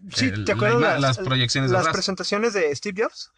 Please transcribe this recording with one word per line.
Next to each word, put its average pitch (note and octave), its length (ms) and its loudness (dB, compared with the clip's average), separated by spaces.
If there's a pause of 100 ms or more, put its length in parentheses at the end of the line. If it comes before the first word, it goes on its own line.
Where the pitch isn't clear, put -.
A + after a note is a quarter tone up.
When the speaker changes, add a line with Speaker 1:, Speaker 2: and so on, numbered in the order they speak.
(140)
Speaker 1:
Sí, C4 140 0
Speaker 2:
el, G#2+ 180 -2
Speaker 1:
¿te G#3 80 2
acuerdas A3+ 260 2
Speaker 2:
la A3+ 80 4 (100)
ima-, - 20 0
Speaker 1:
las, C3 180 2
Speaker 2:
las - 100 -6
proyecciones C3 440 0
de F#3 40 4
Speaker 1:
las F3+ 60 4
Speaker 2:
atrás. E3 140 0
Speaker 1:
presentaciones G3+ 580 -2
de D#3+ 220 2
Steve G3+ 280 -4
Jobs? - 340 -8